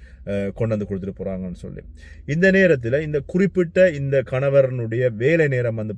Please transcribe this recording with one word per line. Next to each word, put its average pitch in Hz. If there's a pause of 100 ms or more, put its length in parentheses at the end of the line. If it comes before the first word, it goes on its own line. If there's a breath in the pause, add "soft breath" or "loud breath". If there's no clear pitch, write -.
(260 soft breath)
அஹ், 101
கொண்டு 113
வந்து 104
கொடுத்துட்டு 95
போறாங்கன்னு 92
சொல்லி. - (440 loud breath)
இந்த 170
நேரத்துல 151
இந்த 151
குறிப்பிட்ட 180
இந்த 139
கணவரனுடைய 127
வேலை 151
நேரம் 120
வந்து 107